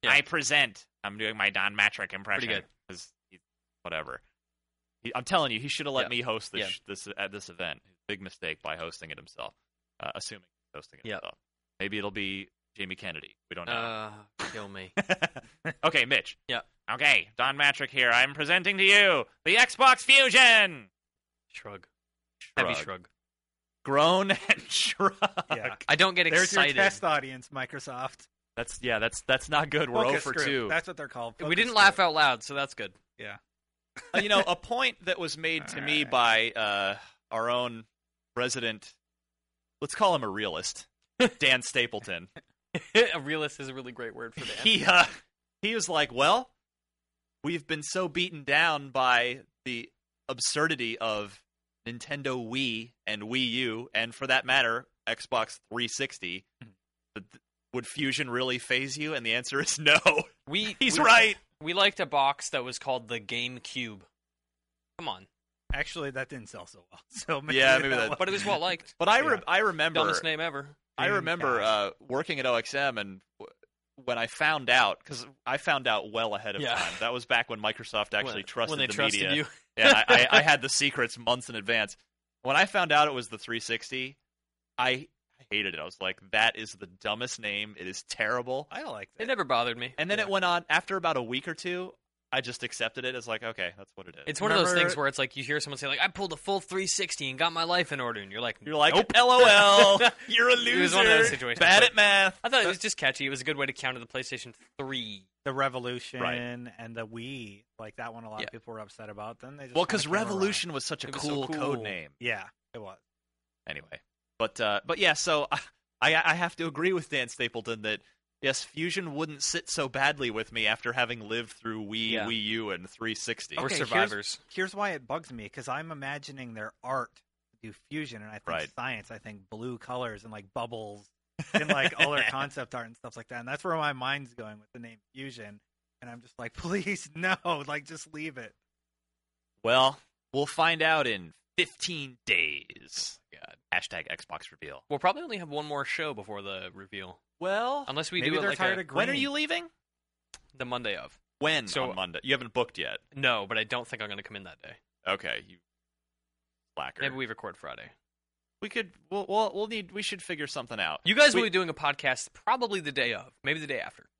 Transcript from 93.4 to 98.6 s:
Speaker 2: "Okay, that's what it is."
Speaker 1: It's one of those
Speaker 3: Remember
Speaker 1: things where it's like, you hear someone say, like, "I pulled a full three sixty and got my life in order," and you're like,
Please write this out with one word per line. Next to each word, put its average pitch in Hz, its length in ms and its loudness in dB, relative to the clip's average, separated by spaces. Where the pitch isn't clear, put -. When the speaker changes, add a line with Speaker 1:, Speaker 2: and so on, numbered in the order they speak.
Speaker 2:
"Okay, 101 340 -6
that's 98 200 -20
what 95 100 -18
it 87 100 -20
is." 69 100 -20
Speaker 1:
It's 147 140 -6
one 214 120 2
of 214 60 4
those 180 100 4
Speaker 3:
Remember 175 200 4
Speaker 1:
things 175 80 -2
where 143 120 0
it's 139 100 -4
like, 131 180 -2
you 139 80 -8
hear 147 160 -2
someone 143 180 -8
say, 143 100 -6
like, 139 120 -2
"I 180 80 2
pulled 185 240 -6
a 151 40 -8
full 196 240 -2
three 190 260 -6
sixty 170 420 -4
and 131 100 -8
got 165 140 0
my 165 120 -2
life 175 280 0
in 139 80 -6
order," 117 200 -4
and 98 120 -12
you're 107 80 -6
like, 120 240 -4